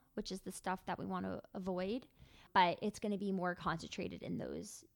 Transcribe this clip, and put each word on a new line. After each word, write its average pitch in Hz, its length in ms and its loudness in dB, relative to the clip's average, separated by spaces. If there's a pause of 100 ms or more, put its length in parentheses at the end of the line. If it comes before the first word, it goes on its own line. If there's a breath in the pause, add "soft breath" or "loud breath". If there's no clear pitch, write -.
(160)
which - 160 -6
is 185 100 -6
the 185 100 -10
stuff - 340 -4
that 180 120 -2
we - 80 -6
wanna 190 360 -2 (120)
avoid. 190 540 -2 (460 loud breath)
But 180 280 8
it's 208 180 0
gonna 208 180 0
be 196 140 0
more 180 240 2
concentrated - 680 -4
in - 140 -2
those - 460 -6 (120)